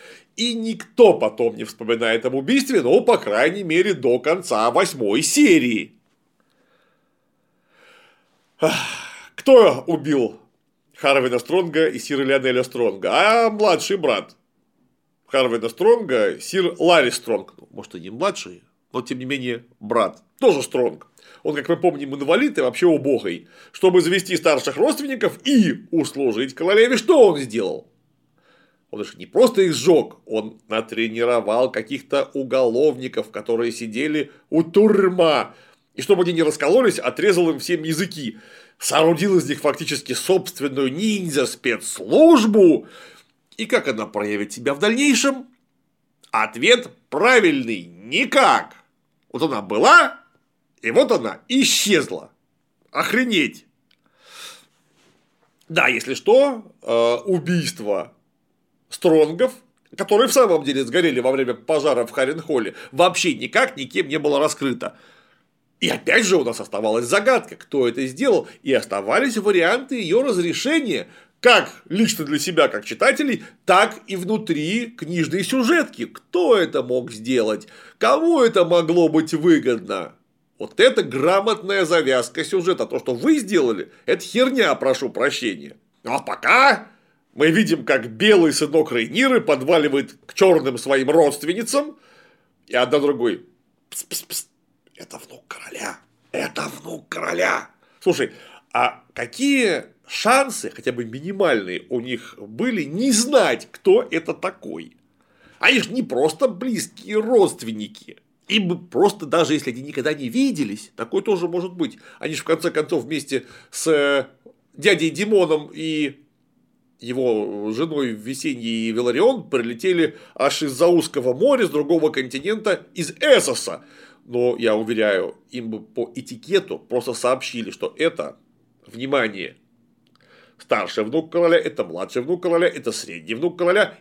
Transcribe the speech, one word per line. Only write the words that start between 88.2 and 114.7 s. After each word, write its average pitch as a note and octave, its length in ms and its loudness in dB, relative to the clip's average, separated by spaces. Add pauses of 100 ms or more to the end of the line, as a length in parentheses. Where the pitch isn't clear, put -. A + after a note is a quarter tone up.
сынок D3+ 400 0
Рейниры D#3+ 480 0
подваливает C#3 760 0 (100)
к - 80 -20
черным D3 460 4
своим C3+ 320 0
родственницам, F3+ 880 0 (640)
и - 100 -8
одна B2+ 220 2
другой: A#2+ 480 -2 (460)
«Пс, - 120 -12
пс, - 200 -12
пс, - 240 -12 (480)
это - 240 -20
внук - 280 -20
короля, - 520 -14 (320)
это - 320 -8 (180)
внук - 260 -16
короля». - 640 -4 (300)
Слушай, C#3+ 320 0 (420)
а A#2+ 300 -2 (100)
какие A3 720 -2 (220)
шансы, C4 640 0
хотя B2 200 -6
бы A#2+ 140 -8
минимальные, C3+ 840 -2
у A#2+ 100 -4
них B2 400 -10
были D3+ 440 -6
не G3 280 -4
знать, A3 600 2
кто A3+ 380 2
это E3 240 -4
такой? - 640 -12 (600)
Они B3+ 220 2
же - 100 -8
не B3 100 -4
просто D#3 460 0
близкие G#3+ 720 -6
родственники. D3+ 960 -2 (300)
Им G3 220 0
бы F3 100 -4
просто, F3 460 -2
даже D#3 280 0
если C#3 180 -4
они A#2+ 100 -14
никогда D3 320 -6
не C3+ 160 -8
виделись, D#3 640 -4
такое F3+ 260 -6
тоже F3+ 280 -2
может F3+ 240 -6
быть. D#3+ 240 -8 (220)
Они D#3 140 -8
же, C#3 80 -8
в - 40 -20
конце E3 260 -2
концов, D#3 320 -4
вместе C#3 420 -6 (260)
с, - 160 -6
э, C#3+ 400 2 (460)